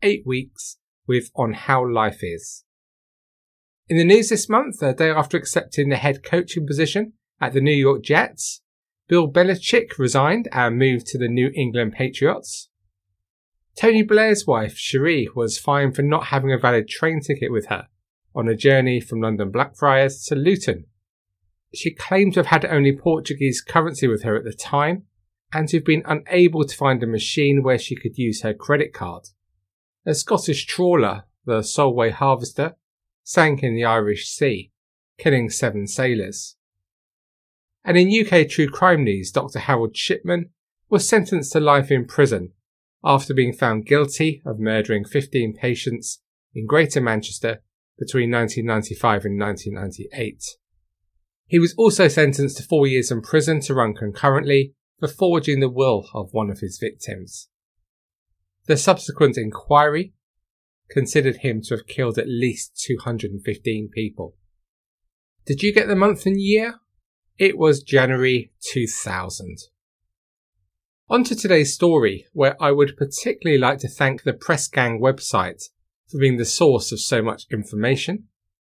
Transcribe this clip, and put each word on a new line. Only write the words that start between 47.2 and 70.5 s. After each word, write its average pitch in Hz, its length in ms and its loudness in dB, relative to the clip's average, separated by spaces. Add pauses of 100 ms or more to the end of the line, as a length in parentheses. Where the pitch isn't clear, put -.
between 120 340 -2
nineteen 117 360 -2
ninety-five 110 580 0
and 101 140 -4
nineteen 101 360 -6
ninety-eight. 95 720 -10 (1040)
He 170 140 4
was 170 180 2
also 214 300 6
sentenced 139 480 2
to - 80 -14
four 143 240 2
years 127 240 0
in 113 100 -4
prison 156 380 0
to 139 140 -4
run 113 200 0
concurrently 139 800 0 (260)
for 147 100 -6
forging 160 520 0
the 135 80 2
will 123 460 0
of 98 180 -8
one 110 160 -2
of 98 120 -8
his 95 180 -10
victims. - 720 -12 (1120)
The 147 140 2
subsequent 147 580 0
inquiry 147 800 0 (760)
considered 135 460 0
him 113 280 -4
to 123 100 -4
have 107 120 -8
killed 120 300 -4
at 113 100 -4
least 120 560 -4
two 123 180 -4
hundred 110 300 -6
and 98 140 -14
fifteen 107 480 -6
people. 98 440 -8 (1080)
Did 143 180 -4
you 208 120 2
get 214 120 4
the 208 80 0
month 202 300 0
and 196 160 0
year? 214 360 0 (600)
It 190 220 2
was 147 240 2
January 127 720 0 (100)
two 120 240 -4
thousand. 92 720 -10 (1500)